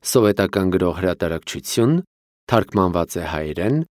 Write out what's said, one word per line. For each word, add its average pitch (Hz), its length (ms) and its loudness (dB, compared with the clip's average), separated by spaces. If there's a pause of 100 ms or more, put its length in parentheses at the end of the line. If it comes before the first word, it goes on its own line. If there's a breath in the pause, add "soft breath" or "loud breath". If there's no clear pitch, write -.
Սովետական 98 720 2
գրող 90 240 0
հրատարակչություն, 87 960 -2 (560)
թարգմանված 92 640 2
է 82 200 -6
հայերեն 80 420 -4 (140)